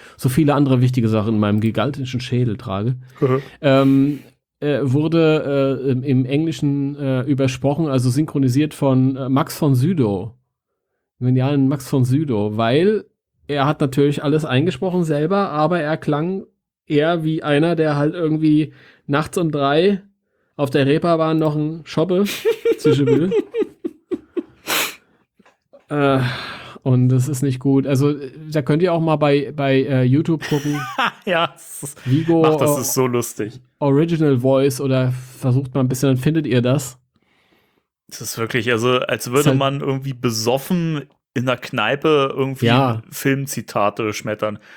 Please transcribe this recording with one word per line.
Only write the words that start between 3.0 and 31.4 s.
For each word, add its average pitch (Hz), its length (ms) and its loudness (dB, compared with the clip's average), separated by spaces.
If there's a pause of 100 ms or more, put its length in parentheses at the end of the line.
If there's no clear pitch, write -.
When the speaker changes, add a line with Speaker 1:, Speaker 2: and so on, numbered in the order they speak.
Speaker 2:
Mhm. 135 220 0 (200)
Speaker 1:
Ähm, 135 560 4 (420)
äh, 143 220 -2
wurde, 143 1040 2
äh, 139 40 0
im, 127 120 0
im 131 240 2
Englischen, 143 680 -2
äh, 135 260 -2
übersprochen, 139 680 0
also 131 220 0
synchronisiert 143 640 0
von, 131 420 2
äh, 135 140 -8
Max 135 260 0
von 143 180 2
Sydow. 123 600 0 (840)
Dem 127 100 -2
genialen 131 400 2
Max 147 200 -4
von 131 160 2
Sydow, 117 540 0
weil 160 480 2 (400)
er 143 200 -2
hat 151 140 -2
natürlich 143 420 0
alles 151 220 0
eingesprochen 175 600 0
selber, 160 460 0
aber 156 300 0
er 151 160 -2
klang 160 480 -4 (420)
eher 160 380 2
wie 156 180 -2
einer, 151 340 2
der 156 200 0
halt 147 180 0
irgendwie 156 580 2 (340)
nachts 147 320 -2
um 170 120 0
drei 147 520 2 (540)
auf 135 140 -2
der 135 160 2
Reeperbahn 160 520 2
noch 156 180 0
einen 151 280 -4
Schoppe 185 400 0 (280)
<laughs> - 260 0
zwischen - 280 2
will. 427 260 2 (2500)
Äh, 139 320 0 (640)
und 127 260 2
das 127 200 2
ist 143 140 -4
nicht 131 180 -2
gut. 135 260 2
Also, 139 240 2
äh, 143 200 -6 (200)
da 151 120 -2
könnt 151 200 0
ihr 180 100 2
auch 170 80 0
mal 160 160 2
bei, 143 380 0
bei, 139 280 2
äh, 131 220 0
YouTube 151 440 2
gucken. 147 380 -2
Speaker 2:
<laughs> - 40 -10 (360)
Ja, 170 220 0